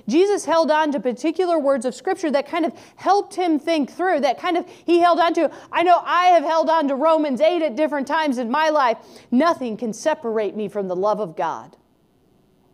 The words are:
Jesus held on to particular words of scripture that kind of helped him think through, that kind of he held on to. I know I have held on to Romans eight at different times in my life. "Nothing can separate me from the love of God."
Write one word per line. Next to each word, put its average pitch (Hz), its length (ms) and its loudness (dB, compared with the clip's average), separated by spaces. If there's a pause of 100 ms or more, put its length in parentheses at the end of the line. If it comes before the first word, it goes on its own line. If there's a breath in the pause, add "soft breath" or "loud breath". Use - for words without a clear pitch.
Jesus 349 360 2
held 320 240 2
on 302 220 2
to 285 80 -2
particular 320 600 -2
words 269 240 0
of 247 100 -4
scripture - 380 -4
that 269 160 0
kind 330 160 -2
of - 80 -2 (240 loud breath)
helped 392 400 0
him 339 240 0
think 311 280 -2
through, 349 340 -2
that 247 140 0
kind 349 200 -4
of - 120 -4
he - 300 0
held 339 220 4
on 339 140 2
to. 330 140 2 (220 loud breath)
I 330 140 0
know 349 200 4
I 349 260 2
have 339 120 6
held 320 260 0
on 320 200 2
to 277 80 -2
Romans 302 440 0
eight 330 220 2
at 269 140 -4
different 285 320 -2
times 302 300 -2
in 233 120 -4
my 311 180 0
life. 269 300 2 (320 loud breath)
"Nothing 254 460 0
can 214 160 -6
separate 226 640 -4
me 214 100 -6
from 196 220 -6
the 180 80 -4
love 202 240 0
of 165 160 -10
God." 147 400 -8 (960)